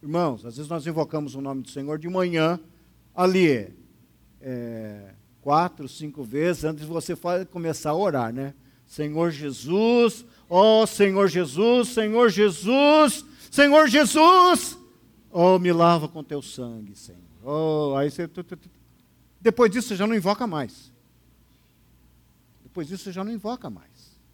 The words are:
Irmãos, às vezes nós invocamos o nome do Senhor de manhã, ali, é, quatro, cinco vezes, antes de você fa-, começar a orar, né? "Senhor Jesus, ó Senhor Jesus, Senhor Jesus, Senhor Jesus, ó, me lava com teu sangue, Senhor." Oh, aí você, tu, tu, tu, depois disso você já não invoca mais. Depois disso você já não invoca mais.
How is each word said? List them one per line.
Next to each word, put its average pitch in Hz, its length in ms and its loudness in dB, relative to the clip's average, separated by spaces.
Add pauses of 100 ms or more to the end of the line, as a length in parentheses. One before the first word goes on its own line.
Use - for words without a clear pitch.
Irmãos, 147 420 -4
às 117 140 -16
vezes 147 100 -14
nós 156 200 -8
invocamos 151 480 -6
o 135 60 -12
nome 135 200 -10
do 127 80 -16
Senhor 147 300 -10
de 165 100 -10
manhã, 175 500 -2 (540)
ali, 170 580 2 (720)
é, 113 720 -14 (260)
quatro, 151 480 -2
cinco 147 360 -14
vezes, 151 400 -4
antes 156 200 -6
de 156 80 -14
você 165 240 -8
fa-, 180 300 -4
começar 165 460 -8
a 151 40 -2
orar, 143 380 -2
né? 139 220 -10 (320)
"Senhor 151 420 -4
Jesus, 165 960 -2 (240)
ó 220 380 6
Senhor 196 400 2
Jesus, 185 600 0
Senhor 226 420 2
Jesus, 247 920 2 (280)
Senhor 285 360 6
Jesus, 320 920 4 (520)
ó, 180 280 4
me 180 120 0
lava 170 360 4
com 156 160 -14
teu 143 180 -10
sangue, 113 540 -14
Senhor." 90 260 -20 (220)
Oh, 151 520 -2
aí 143 140 0
você, 170 180 -10
tu, 175 160 -14
tu, 175 140 -18
tu, - 100 -20 (720)
depois 226 300 4
disso 220 200 -6
você 208 60 -6
já 196 120 -2
não 226 80 -2
invoca 202 320 -2
mais. 147 500 -10 (1800)
Depois 156 120 -10
disso 185 160 -14
você 202 60 -12
já 185 120 -10
não 214 80 -8
invoca 214 400 -10
mais. - 480 -20 (140)